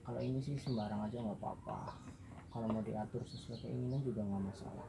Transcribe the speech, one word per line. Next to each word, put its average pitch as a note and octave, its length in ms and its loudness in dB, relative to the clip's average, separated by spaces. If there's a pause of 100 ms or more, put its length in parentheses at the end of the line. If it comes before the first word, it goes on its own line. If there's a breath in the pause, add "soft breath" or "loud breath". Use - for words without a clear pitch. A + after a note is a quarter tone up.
kalau A#2+ 160 -2
ini C3 240 4
sih C#3 160 2
sembarang G#2+ 480 2
aja A#2 160 0
nggak G2+ 160 0
apa-apa, - 560 -2 (560)
kalau A2+ 160 2
mau A2 160 4
diatur G#2+ 400 0
sesuai - 400 -6
keinginan B2+ 400 2
juga G#2+ 240 2
nggak G2 240 2
masalah. - 380 -6